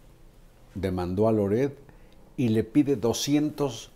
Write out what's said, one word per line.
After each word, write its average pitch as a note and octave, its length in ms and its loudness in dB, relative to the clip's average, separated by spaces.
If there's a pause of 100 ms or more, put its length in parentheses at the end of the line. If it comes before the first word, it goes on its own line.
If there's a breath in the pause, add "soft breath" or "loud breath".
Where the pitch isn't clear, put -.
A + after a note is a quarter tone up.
(760)
demandó F#2 540 0
a A2+ 40 2
Loret A2 460 0 (580 soft breath)
y B2 120 0
le A2 160 2
pide C#3 320 2
doscientos C#3+ 1000 -2